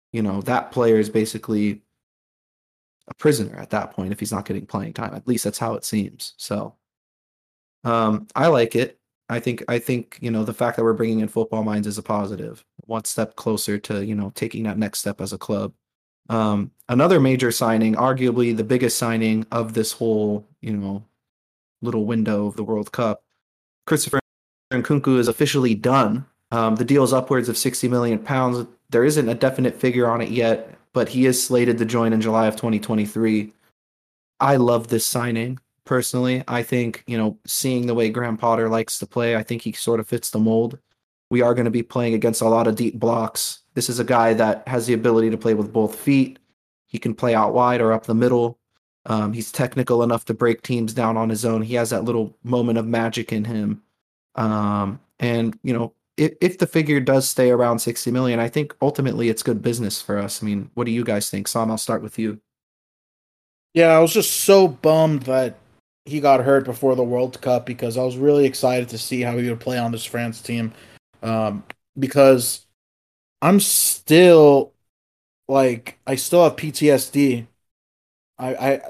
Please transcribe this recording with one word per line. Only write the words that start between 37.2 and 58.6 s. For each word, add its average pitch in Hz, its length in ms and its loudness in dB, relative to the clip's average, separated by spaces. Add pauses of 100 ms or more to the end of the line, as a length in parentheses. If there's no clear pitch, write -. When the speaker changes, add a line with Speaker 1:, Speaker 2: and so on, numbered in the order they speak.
Speaker 1:
seeing 127 400 -2
the 120 80 -2
way 113 160 0
Graham 117 260 -4
Potter 113 320 0
likes 113 300 -2
to 104 80 -8
play, 117 300 -2
I 107 60 -2
think 120 200 -8
he 110 100 -6
sort 113 280 -2
of 107 60 -10
fits - 220 -6
the 110 100 -4
mold. 113 400 0 (520)
We 123 100 2
are 120 140 4
gonna 117 160 0
be 117 120 -2
playing 120 300 -2
against 113 300 0
a 113 60 2
lot 113 180 4
of 110 100 2
deep 117 240 -4
blocks. 117 600 -4 (120)
This 127 160 -4
is 123 120 -4
a 117 40 -2
guy 113 300 4
that 107 340 0
has 120 180 -4
the 123 60 0
ability 113 380 2
to 110 80 -2
play 113 160 2
with 104 180 -2
both 107 220 0
feet. 135 440 0 (500)
He 113 100 -10
can 113 160 -4
play 120 200 0
out 107 200 2
wide 123 260 2
or 113 140 2
up 110 100 -4
the 113 100 -2
middle. 120 440 2 (480)
Um, 107 260 -2
he's 113 180 -8
technical 123 520 0
enough 117 240 0
to 113 80 -4
break 117 260 0
teams 117 320 -4
down 113 240 -2
on 110 140 -2
his 110 160 -4
own. 113 160 0
He 113 140 -6
has 117 140 0
that 113 140 -4
little 113 380 -4
moment 120 340 0
of 113 100 -2
magic 117 460 -4
in 110 100 -2
him. 107 400 -6 (520)
Um, 104 640 -2 (180)
and, 117 440 -2
you 131 100 -4
know, 117 220 -4 (240)
if, 156 140 2 (100)
if 185 160 0
the 170 80 0
figure 147 340 0
does 135 260 2
stay 127 240 2
around 120 280 2
sixty 117 320 -4
million, 123 280 0
I 117 100 -2
think 147 340 -4